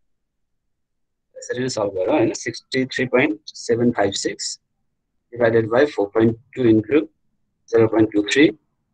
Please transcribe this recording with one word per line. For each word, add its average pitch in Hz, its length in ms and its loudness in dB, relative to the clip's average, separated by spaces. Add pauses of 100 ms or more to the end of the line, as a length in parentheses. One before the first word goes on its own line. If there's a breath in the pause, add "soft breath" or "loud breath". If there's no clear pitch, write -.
(1400)
यसरी - 260 -8
नै 131 60 -4
solve 101 260 -4
गरौँ, 104 240 0
होइन? - 140 0
sixty - 540 -6
three 127 200 -4
point 127 400 -2
seven 117 460 -2
five 101 200 -2
six - 480 -8 (720)
divided 113 360 2
by 123 180 4
four 101 200 -4
point 113 320 0 (160)
two 127 100 -4
into 113 440 2 (600)
zero 113 200 4
point 110 240 2
two 104 100 0
three 139 360 2 (360)